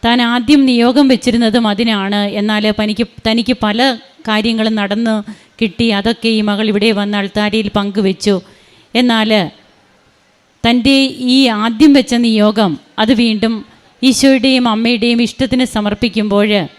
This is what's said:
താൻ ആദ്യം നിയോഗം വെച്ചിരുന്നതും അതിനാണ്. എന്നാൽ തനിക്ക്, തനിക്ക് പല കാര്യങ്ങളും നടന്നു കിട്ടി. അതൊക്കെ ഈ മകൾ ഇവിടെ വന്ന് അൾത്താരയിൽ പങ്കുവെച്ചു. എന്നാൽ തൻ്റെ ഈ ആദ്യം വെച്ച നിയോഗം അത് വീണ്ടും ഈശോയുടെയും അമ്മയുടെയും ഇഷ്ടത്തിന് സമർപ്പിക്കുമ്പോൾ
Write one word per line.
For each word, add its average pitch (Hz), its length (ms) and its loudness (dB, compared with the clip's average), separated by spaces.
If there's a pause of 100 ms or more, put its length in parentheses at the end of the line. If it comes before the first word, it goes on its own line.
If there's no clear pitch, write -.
താൻ 233 140 2 (140)
ആദ്യം 247 380 2
നിയോഗം 247 420 4
വെച്ചിരുന്നതും 233 600 0
അതിനാണ്. 202 460 -2 (220)
എന്നാൽ 214 240 -2 (160)
തനിക്ക്, 214 240 -2 (220)
തനിക്ക് 226 360 0
പല 214 160 -2 (500)
കാര്യങ്ങളും 220 520 -2
നടന്നു 214 340 -2 (460)
കിട്ടി. 226 260 -2 (120)
അതൊക്കെ 226 400 -2
ഈ - 100 0
മകൾ 208 240 -2
ഇവിടെ 208 260 0
വന്ന് 208 220 -4
അൾത്താരയിൽ 208 560 -2
പങ്കുവെച്ചു. 202 580 -2 (680)
എന്നാൽ 226 300 0 (1400)
തൻ്റെ 240 300 2 (400)
ഈ - 20 4 (240)
ആദ്യം 233 360 4
വെച്ച 247 160 0 (120)
നിയോഗം 208 460 2 (300)
അത് 220 100 2 (100)
വീണ്ടും 220 320 0 (540)
ഈശോയുടെയും 262 640 2
അമ്മയുടെയും 233 540 0
ഇഷ്ടത്തിന് 254 380 -2 (100)
സമർപ്പിക്കുമ്പോൾ 208 760 -2 (280)